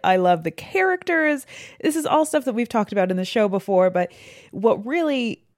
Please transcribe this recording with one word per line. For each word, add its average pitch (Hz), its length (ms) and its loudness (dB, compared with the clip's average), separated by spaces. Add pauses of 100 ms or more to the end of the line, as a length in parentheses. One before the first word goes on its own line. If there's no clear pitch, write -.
I 185 140 4
love 180 260 2
the 165 80 -6
characters. 349 960 -2 (360)
This 311 160 0
is 302 80 -4
all 311 200 2
stuff 294 200 -2
that 247 80 -2
we've 233 160 -2
talked 214 240 -2
about 185 180 2
in 185 60 -2
the 185 80 -2
show 208 240 0
before, 185 400 2
but 180 220 -2 (400)
what 208 340 0
really 269 580 -2 (140)